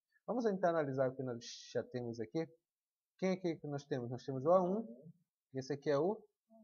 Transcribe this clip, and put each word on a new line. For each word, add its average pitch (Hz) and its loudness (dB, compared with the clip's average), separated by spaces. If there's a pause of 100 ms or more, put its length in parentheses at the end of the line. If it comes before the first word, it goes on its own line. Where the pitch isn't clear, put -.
(260)
Vamos 233 -2
então 196 4
analisar 135 2
o 127 -8
que 135 -6
nós 120 -8
já 117 0
temos 117 -6
aqui. 160 -4 (680)
Quem 185 0
aqui 180 0
que - -10
nós 143 -4
temos? 123 -2
Nós 123 -6
temos 131 -4
o 160 6
A 185 8
um, 190 2 (680)
e 131 -4
esse 131 -4
aqui 143 -4
é 143 6
o 185 2 (420)